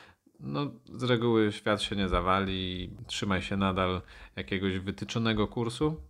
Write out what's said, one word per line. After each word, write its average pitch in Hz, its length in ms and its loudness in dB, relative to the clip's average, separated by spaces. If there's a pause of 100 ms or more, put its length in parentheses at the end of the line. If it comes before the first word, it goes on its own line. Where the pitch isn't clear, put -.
(400)
no 143 320 -4 (140)
z - 180 -8
reguły 113 480 4
świat 104 300 0
się - 140 -4
nie 98 140 2
zawali, 92 800 0 (180)
trzymaj 98 340 0
się 98 160 -4
nadal 92 440 2 (340)
jakiegoś 95 440 -2
wytyczonego 107 680 0
kursu, 127 640 -2